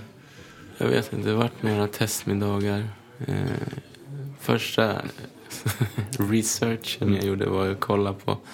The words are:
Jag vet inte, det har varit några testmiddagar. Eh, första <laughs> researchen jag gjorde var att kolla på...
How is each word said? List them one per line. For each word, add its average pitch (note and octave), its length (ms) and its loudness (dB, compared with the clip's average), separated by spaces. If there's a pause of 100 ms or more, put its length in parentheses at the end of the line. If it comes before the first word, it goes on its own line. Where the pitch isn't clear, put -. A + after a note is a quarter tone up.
(800)
Jag - 100 2
vet B2 240 2
inte, G#2 160 -2
det G#2+ 60 4
har A2+ 80 2
varit A#2+ 200 -6
några G#2+ 240 2
testmiddagar. G2+ 1040 -2 (380)
Eh, F#2+ 80 -2 (1040)
första A2 520 4 (640)
<laughs> - 640 -2
researchen A2 960 2
jag F#2+ 100 2
gjorde G2 220 2
var F#2+ 220 2
att G2 120 -2
kolla G2+ 320 2
på... G2 260 -2 (160)